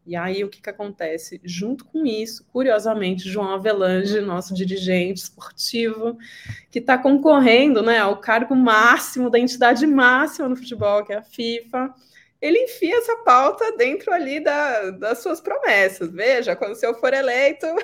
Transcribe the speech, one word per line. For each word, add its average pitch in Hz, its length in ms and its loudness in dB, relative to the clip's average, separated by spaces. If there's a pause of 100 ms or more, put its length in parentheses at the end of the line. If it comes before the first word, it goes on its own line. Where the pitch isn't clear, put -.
E 170 100 -10
aí, 185 280 -6
o 202 60 -6
que - 120 -20
que - 80 -14
acontece? 180 760 -10
Junto 185 420 -8
com 311 200 -6
isso, 220 460 -6
curiosamente, 214 800 -2
João 196 240 -4
Avelange, 196 680 0
nosso 185 340 -6
dirigente 185 680 -2
esportivo, 226 960 -6 (520)
que 240 120 -6
tá 254 160 2
concorrendo, 269 840 6
né, 226 180 2
ao 208 200 0
cargo 240 340 0
máximo, 247 760 4
da 233 100 4
entidade 247 480 2
máxima 269 600 2
no 254 80 -4
futebol, 208 480 -2
que 202 80 -8
é 208 40 -6
a 220 60 -10
fifa, 233 680 -6 (500)
ele 330 180 2
enfia 466 380 -2
essa 466 260 0
pauta 294 540 2
dentro 262 340 -2
ali 294 300 -4
da, 277 500 -2
das 208 280 -6
suas - 200 -6
promessas. 196 720 0
"Veja, 220 460 -2
quando 208 160 -6
o - 20 -12
senhor 233 200 -2
for 254 180 0
eleito, 269 520 0 (180)